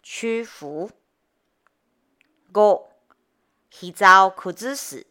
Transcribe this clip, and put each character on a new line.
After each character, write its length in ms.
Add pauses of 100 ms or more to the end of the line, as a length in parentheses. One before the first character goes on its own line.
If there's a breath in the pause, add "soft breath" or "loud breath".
屈 420
服。 480 (1600)
五、 380 (800)
膝 580
を 40
崩 440
す 360